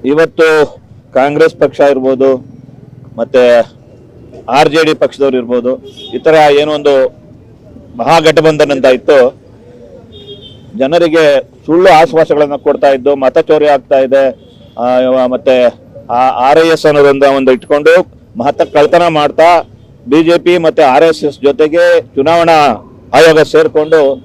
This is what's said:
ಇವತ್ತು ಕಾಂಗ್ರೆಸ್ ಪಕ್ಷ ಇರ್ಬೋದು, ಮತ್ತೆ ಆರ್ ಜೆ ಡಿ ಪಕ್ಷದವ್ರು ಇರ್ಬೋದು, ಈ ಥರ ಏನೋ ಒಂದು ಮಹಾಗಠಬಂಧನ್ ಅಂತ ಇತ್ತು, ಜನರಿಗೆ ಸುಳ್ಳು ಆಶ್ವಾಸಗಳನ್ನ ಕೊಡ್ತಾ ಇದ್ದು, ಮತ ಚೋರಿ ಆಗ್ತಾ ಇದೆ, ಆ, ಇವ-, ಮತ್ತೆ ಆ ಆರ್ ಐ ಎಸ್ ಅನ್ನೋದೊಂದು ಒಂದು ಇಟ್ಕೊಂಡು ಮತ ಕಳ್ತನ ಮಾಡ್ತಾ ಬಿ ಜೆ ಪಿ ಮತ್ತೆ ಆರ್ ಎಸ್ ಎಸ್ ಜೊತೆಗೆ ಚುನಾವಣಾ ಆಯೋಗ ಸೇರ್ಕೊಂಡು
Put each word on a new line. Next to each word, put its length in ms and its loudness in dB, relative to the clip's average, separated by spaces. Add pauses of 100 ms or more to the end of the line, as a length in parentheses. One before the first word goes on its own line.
ಇವತ್ತು 760 -2 (340)
ಕಾಂಗ್ರೆಸ್ 400 0
ಪಕ್ಷ 260 -4
ಇರ್ಬೋದು, 640 0 (720)
ಮತ್ತೆ 440 0 (880)
ಆರ್ 180 2
ಜೆ 160 -2
ಡಿ 100 -2
ಪಕ್ಷದವ್ರು 420 -4
ಇರ್ಬೋದು, 420 -4 (360)
ಈ 40 -8
ಥರ 160 0 (160)
ಏನೋ 220 0
ಒಂದು 360 0 (880)
ಮಹಾಗಠಬಂಧನ್ 760 0
ಅಂತ 140 -4
ಇತ್ತು, 560 0 (1400)
ಜನರಿಗೆ 600 0 (260)
ಸುಳ್ಳು 240 2
ಆಶ್ವಾಸಗಳನ್ನ 680 0
ಕೊಡ್ತಾ 340 -2
ಇದ್ದು, 260 -2
ಮತ 220 -2
ಚೋರಿ 280 0
ಆಗ್ತಾ 320 -2
ಇದೆ, 320 0 (480)
ಆ, 200 -2
ಇವ-, 320 -2
ಮತ್ತೆ 340 0 (460)
ಆ 400 -2
ಆರ್ 140 2
ಐ 40 0
ಎಸ್ 180 -2
ಅನ್ನೋದೊಂದು 500 2
ಒಂದು 160 0
ಇಟ್ಕೊಂಡು 540 0 (300)
ಮತ 260 -4
ಕಳ್ತನ 460 0
ಮಾಡ್ತಾ 540 0 (460)
ಬಿ 160 0
ಜೆ 140 0
ಪಿ 200 -2
ಮತ್ತೆ 240 -2
ಆರ್ 220 2
ಎಸ್ 200 -2
ಎಸ್ 140 -6
ಜೊತೆಗೆ 600 0
ಚುನಾವಣಾ 840 0 (280)
ಆಯೋಗ 260 4
ಸೇರ್ಕೊಂಡು 840 0